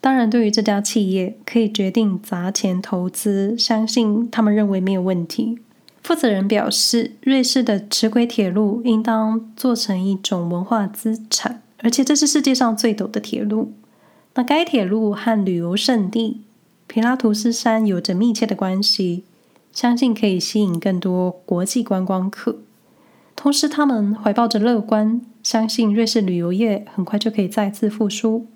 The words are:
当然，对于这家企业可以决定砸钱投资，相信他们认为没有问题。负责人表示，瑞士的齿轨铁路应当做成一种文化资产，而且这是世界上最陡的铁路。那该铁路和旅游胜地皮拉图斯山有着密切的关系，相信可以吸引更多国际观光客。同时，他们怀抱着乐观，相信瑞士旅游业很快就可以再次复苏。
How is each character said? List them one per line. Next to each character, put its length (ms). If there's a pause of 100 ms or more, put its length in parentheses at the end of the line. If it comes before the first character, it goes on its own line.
当 140
然， 160
对 160
于 40
这 120
家 180
企 300
业 340
可 140
以 100
决 220
定 320
砸 300
钱 280
投 300
资， 480
相 280
信 440
他 100
们 140
认 140
为 120
没 120
有 100
问 240
题。 320 (460)
负 100
责 160
人 160
表 240
示， 500
瑞 220
士 220
的 240
齿 200
轨 160
铁 240
路 360
应 180
当 540
做 180
成 260
一 140
种 340
文 160
化 220
资 420
产， 340 (160)
而 120
且 140
这 100
是 140
世 120
界 140
上 220
最 180
陡 160
的 100
铁 220
路。 300 (640)
那 100
该 200
铁 200
路 280
和 320
旅 120
游 200
胜 320
地 340 (440)
皮 140
拉 160
图 180
斯 180
山 320
有 160
着 140
密 180
切 140
的 80
关 260
系， 440 (480)
相 240
信 180
可 120
以 120
吸 220
引 180
更 220
多 300 (160)
国 180
际 180
观 220
光 260
客。 280 (760)
同 160
时， 180
他 180
们 280
怀 200
抱 120
着 120
乐 220
观， 420 (200)
相 240
信 280
瑞 120
士 140
旅 160
游 160
业 320 (100)
很 80
快 160
就 120
可 100
以 80
再 220
次 180
复 200
苏。 480